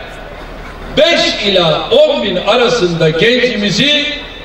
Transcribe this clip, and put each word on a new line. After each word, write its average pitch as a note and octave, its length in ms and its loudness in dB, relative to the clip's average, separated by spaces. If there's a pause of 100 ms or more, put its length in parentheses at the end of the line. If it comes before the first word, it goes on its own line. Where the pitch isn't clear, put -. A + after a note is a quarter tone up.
(960)
beş E4 480 2
ila F3 460 2
on C#4+ 320 4
bin F#3+ 120 -2
arasında F3+ 760 2
gencimizi A#3+ 960 2 (400)